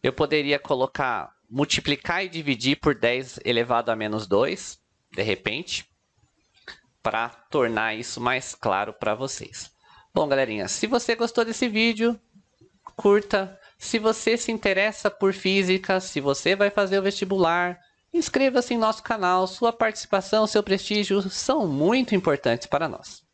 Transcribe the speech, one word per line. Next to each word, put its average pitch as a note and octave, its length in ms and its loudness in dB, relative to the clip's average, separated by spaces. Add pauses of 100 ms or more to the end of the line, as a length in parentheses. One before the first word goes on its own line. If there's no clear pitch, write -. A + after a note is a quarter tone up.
Eu C3 100 0
poderia C#3+ 460 2
colocar, B2+ 720 -2 (160)
multiplicar D3+ 760 -2
e F#3 40 -10
dividir C#3+ 500 -2
por C#3+ 160 2
dez B2 500 -2
elevado A#2 460 0
a A2 40 2
menos G#2+ 300 -4
dois, A#2+ 540 -2 (320)
de F2+ 100 -6
repente, G#2+ 680 -4 (1160)
pra A2+ 260 -2
tornar A2+ 640 -2
isso A#2 260 -10
mais B2+ 360 -2
claro G#2 380 -2
pra G#2+ 200 -2
vocês. - 580 -8 (400)
Bom, D3+ 160 0
galerinha, A#2 400 0
se - 200 -4
você A#3 280 0
gostou A#3 300 0
desse A#3 240 -2
vídeo, A3+ 500 0 (760)
curta. G3+ 600 2 (200)
Se - 200 -4
você A3 380 2
se A#3 160 -4
interessa G#3 580 0
por G3 240 0
física, F#3 680 2
se - 180 -6
você C#3+ 340 0
vai G3+ 160 4
fazer G3 300 0
o - 20 0
vestibular, F3+ 800 0 (340)
inscreva-se C4 600 0
em A#3 40 0
nosso A3 240 0
canal. F#3 460 0
Sua A#3 240 0
participação, G#3+ 760 0
seu G#3+ 160 2
prestígio G3+ 680 0
são C4+ 360 0
muito F#3 480 2
importantes C#3 540 2
para D#3 220 0
nós. - 340 -14 (100)